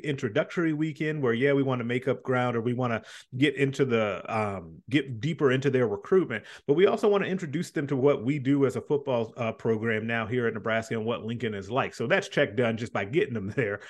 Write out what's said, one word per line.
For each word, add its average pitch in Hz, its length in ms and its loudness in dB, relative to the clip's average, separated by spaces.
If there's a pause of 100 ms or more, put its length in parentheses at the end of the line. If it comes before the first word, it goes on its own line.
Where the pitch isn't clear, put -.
introductory 151 640 -2
weekend 156 500 -4
where, 120 120 2
yeah, 131 180 2
we 139 100 4
wanna 127 220 0
make 120 240 -2
up 123 160 -2
ground 123 320 0
or 117 60 0
we 120 120 -2
wanna 117 280 -2 (360)
get 135 200 2
into 139 260 2
the, 110 400 2 (100)
um, 95 560 -4
get 135 300 -2
deeper 147 320 0
into 135 180 2
their 123 200 2
recruitment, 123 560 0 (220)
but 147 80 4
we 180 100 6
also 226 240 4
wanna 202 160 4
introduce 170 460 -4
them 151 160 -2
to 139 100 0
what 127 260 4
we 143 160 0
do 139 260 4
as 117 120 0
a 110 40 -2
football, 139 280 -2
uh, 117 420 -2
program 113 540 0
now 113 220 -2
here 120 180 0
at 113 80 0
Nebraska 110 400 -2
and 113 100 -2
what 110 220 -2
Lincoln 113 300 -4
is 98 160 -8
like. 117 240 -2
So 117 100 -4
that's 185 240 0
check 135 260 0
done 113 220 2
just 117 160 -8
by 101 120 -2
getting 139 280 0
them 98 160 -6
<laughs> - 60 -10
there. 104 240 -2 (100)